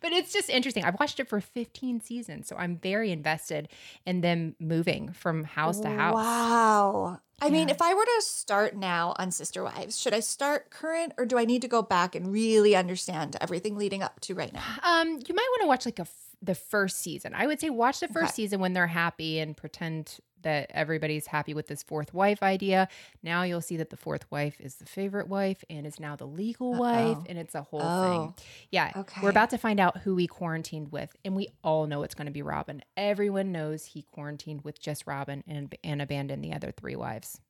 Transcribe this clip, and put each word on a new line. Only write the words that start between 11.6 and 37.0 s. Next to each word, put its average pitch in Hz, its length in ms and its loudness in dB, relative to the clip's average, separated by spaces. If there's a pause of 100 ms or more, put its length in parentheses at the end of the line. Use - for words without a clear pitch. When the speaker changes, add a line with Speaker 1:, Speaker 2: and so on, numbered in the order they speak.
Speaker 2:
to 247 40 -4
go 233 140 2
back 180 340 2
and 180 160 -4
really 214 440 6
understand 180 680 0
everything 185 340 -2
leading 196 260 -2
up - 200 -6
to - 140 -8
right 170 180 -6
now? - 100 -8 (200)
Speaker 1:
Um, 330 440 4
you 339 80 -4
might 480 220 2
wanna 403 100 2
watch, 262 180 4
like, 233 140 -6
a 175 40 -4
f-, - 100 -12 (280)
the 180 140 -2
first - 460 -2
season. - 340 -8
I 208 120 2
would 302 120 -2
say 320 100 -2
watch 240 300 2
the 349 80 -2
first 330 260 0
Speaker 2:
Okay. 220 100 -2
Speaker 1:
season 202 180 0
when 185 120 2
they're 180 140 4
happy 165 520 0
and 156 180 -6
pretend 160 640 -8 (220)
that 147 320 0
everybody's 151 540 0
happy 151 260 -4
with 151 140 -6
this 147 160 -10
fourth 151 300 -6
wife 202 300 4
idea. 190 460 4 (320)
Now 170 220 0
you'll 175 180 0
see 165 160 -6
that 160 140 -4
the 139 40 -12
fourth - 340 -6
wife 147 300 -4
is - 160 -14
the - 100 -20
favorite 196 440 -6
wife 196 400 -2
and 151 180 -8
is 151 140 -12
now 147 160 -8
the 131 100 -12
legal 226 460 -4
wife, 233 420 2
Speaker 2:
Uh-oh. 175 140 -10
Speaker 1:
and 175 80 -8
it's 165 180 -12
a 147 60 -4
whole 151 200 -8
Speaker 2:
Oh. 175 300 2
Speaker 1:
thing. 170 220 -2 (360)
Yeah, 175 240 2
Speaker 2:
Okay. 190 300 -10
Speaker 1:
we're 202 60 6
about 214 220 6
to 254 60 -2
find 214 220 0
out 180 200 4
who 190 180 0
he 175 100 2
quarantined 160 640 -6
with, 147 320 -8
and 190 100 -4
we 190 140 -2 (160)
all 156 240 2
know 147 160 -4
it's - 100 -8
gonna 147 160 -8
be 143 120 -8
Robin. 147 400 -6 (160)
Everyone 196 560 0
knows 156 320 -4
he - 160 -14
quarantined 147 640 -12
with 147 160 -12
just - 260 -8
Robin 139 400 -6
and, 143 340 -8
and 143 200 -4
abandoned 139 420 -4
the 160 80 -6
other 147 220 -8
three 123 240 -8
wives. 120 420 -10 (100)